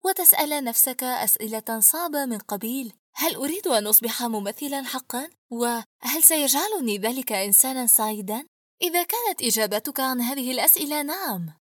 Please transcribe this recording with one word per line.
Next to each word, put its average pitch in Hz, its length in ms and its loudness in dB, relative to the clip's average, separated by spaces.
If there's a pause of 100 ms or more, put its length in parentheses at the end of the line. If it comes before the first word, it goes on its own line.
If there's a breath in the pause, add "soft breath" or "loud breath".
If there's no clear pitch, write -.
وتسأل 302 580 2
نفسك 247 400 0
أسئلة 220 760 -2
صعبة 294 460 2
من 233 120 -2
قبيل: 220 560 -6 (220)
"هل 320 200 0
أريد 320 320 -4
أن 214 200 4
أصبح 226 360 2
ممثلًا 233 600 -4
حقًا؟" 254 460 -8 (220)
وهل 240 720 -2
سيجعلني 294 720 2
ذلك 240 340 -4
إنسانًا 233 560 2
سعيدًا؟ 214 580 0 (360)
إذا 349 220 2
كانت 440 380 -4
إجابتك 214 580 0
عن 262 220 0
هذه 254 300 -2
الأسئلة 294 500 2
نعم، 285 520 -4 (180)